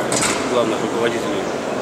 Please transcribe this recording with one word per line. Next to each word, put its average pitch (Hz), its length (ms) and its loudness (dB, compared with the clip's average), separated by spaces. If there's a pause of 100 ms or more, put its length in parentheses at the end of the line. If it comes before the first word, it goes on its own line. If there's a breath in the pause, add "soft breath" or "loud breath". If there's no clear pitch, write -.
(540)
главных 113 280 2
руководителей 110 600 0 (400)